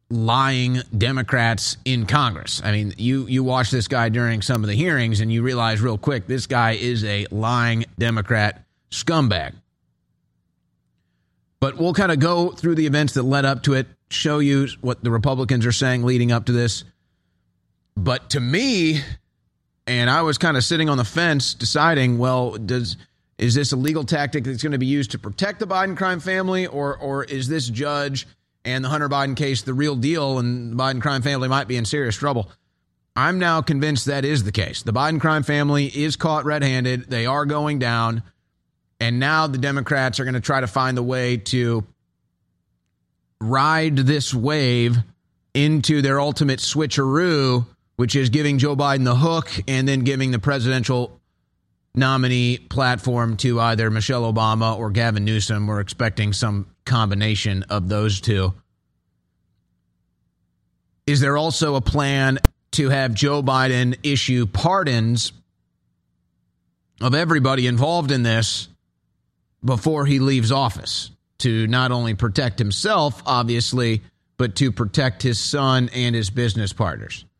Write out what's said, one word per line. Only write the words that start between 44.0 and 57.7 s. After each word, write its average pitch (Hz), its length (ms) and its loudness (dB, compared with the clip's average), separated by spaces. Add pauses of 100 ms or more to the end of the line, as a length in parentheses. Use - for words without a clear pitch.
wave 123 640 2 (560)
into 147 480 2
their 139 180 2
ultimate 143 400 0
switcheroo, 139 1080 2 (300)
which 123 200 2
is 131 140 2
giving 147 260 2
Joe 143 180 2
Biden 139 300 2
the 123 100 4
hook 160 360 2 (180)
and 131 180 0
then 139 140 2
giving 131 300 0
the 123 80 0
presidential 127 840 0 (760)
nominee 127 600 2
platform 120 800 -2
to 117 240 0
either 113 300 2
Michelle 113 420 0
Obama 110 460 2
or 110 120 -4
Gavin 107 360 0
Newsom. 107 400 0
We're 104 140 -2
expecting 104 520 -2
some 101 340 -2 (200)
combination 104 800 0
of 95 260 -2